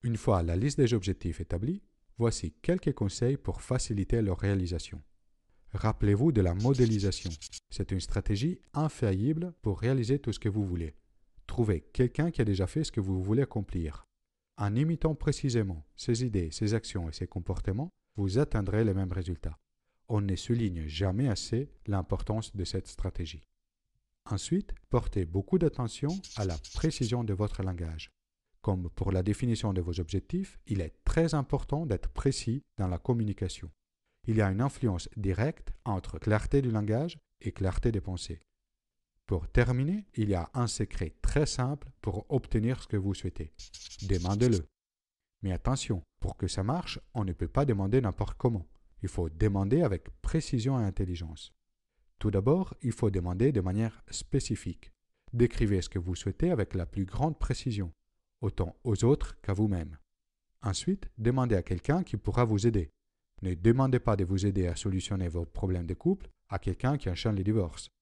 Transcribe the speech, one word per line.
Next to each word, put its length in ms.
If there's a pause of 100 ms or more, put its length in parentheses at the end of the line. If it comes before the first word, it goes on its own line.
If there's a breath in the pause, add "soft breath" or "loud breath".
Une 140
fois 260
la 140
liste 220
des 160
objectifs 460
établie, 420 (340)
voici 460
quelques 320
conseils 420
pour 240
faciliter 640
leur 160
réalisation. 640 (720)
Rappelez-vous 600
de 80
la 140
modélisation. 760 (400)
C'est 220
une 80
stratégie 600 (140)
infaillible 760 (100)
pour 180
réaliser 380
tout 140
ce 60
que 100
vous 160
voulez. 300 (520)
Trouvez 360 (100)
quelqu'un 380
qui 100
a 60
déjà 200
fait 180
ce 80
que 80
vous 220
voulez 200
accomplir. 640 (520)
En 160
imitant 400
précisément 720 (100)
ses 280
idées, 260
ses 240
actions 340
et 40
ses 140
comportements, 640 (260)
vous 220
atteindrez 460
les 100
mêmes 180
résultats. 460 (500)
On 120
ne 160
souligne 500
jamais 420
assez 420 (160)
l'importance 680
de 100
cette 220
stratégie. 600 (800)
Ensuite, 480 (160)
portez 340
beaucoup 340
d'attention 520 (260)
à 80
la 120 (180)
précision 500
de 80
votre 300
langage. 480 (500)
Comme 300
pour 200
la 120
définition 500
de 80
vos 200
objectifs, 680
il 160
est 120 (100)
très 300
important 520
d'être 240
précis 520 (140)
dans 120
la 100
communication. 720 (580)
Il 80
y 60
a 80
une 100
influence 560
directe 560 (120)
entre 360
clarté 420
du 80
langage 480 (220)
et 100
clarté 400
des 100
pensées. 380 (880)
Pour 220
terminer, 560 (100)
il 140
y 60
a 200
un 140
secret 540
très 240
simple 440 (100)
pour 280
obtenir 540
ce 40
que 100
vous 180
souhaitez. 380 (500)
Demandez-le. 600 (800)
Mais 100
attention, 520 (160)
pour 160
que 100
ça 160
marche, 380 (140)
on 100
ne 80
peut 160
pas 160
demander 360
n'importe 380
comment. 300 (340)
Il 60
faut 200
demander 540
avec 260 (120)
précision 580
et 60
intelligence. 680 (680)
Tout 100
d'abord, 520
il 100
faut 180
demander 400
de 100
manière 480
spécifique. 840 (400)
Décrivez 500
ce 60
que 100
vous 160
souhaitez 380
avec 220
la 120
plus 200
grande 300
précision, 560 (480)
autant 440
aux 200
autres 360
qu'à 120
vous-même. 460 (640)
Ensuite, 560
demandez 380
à 60
quelqu'un 420
qui 120
pourra 280
vous 240
aider. 240 (500)
Ne 120
demandez 440
pas 160
de 100
vous 220
aider 220
à 80
solutionner 500
vos 180
problèmes 420
de 80
couple 340 (200)
à 120
quelqu'un 360
qui 140
enchaîne 240
les 80
divorces. 480 (120)